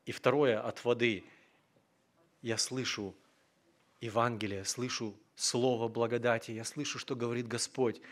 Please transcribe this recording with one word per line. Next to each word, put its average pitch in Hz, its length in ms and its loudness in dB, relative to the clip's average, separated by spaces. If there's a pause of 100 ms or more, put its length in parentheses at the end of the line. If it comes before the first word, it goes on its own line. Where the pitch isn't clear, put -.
И 120 60 -4
второе, 127 500 4
от 117 240 -6
воды 117 380 2 (1160)
я 113 160 0
слышу 113 580 -2 (840)
Евангелие, 107 640 0
слышу 120 520 -4 (180)
слово 120 520 2
благодати, 117 640 0
я 110 120 -6
слышу, 139 360 -6
что - 160 -6
говорит 120 320 -2
Господь: 120 520 0 (120)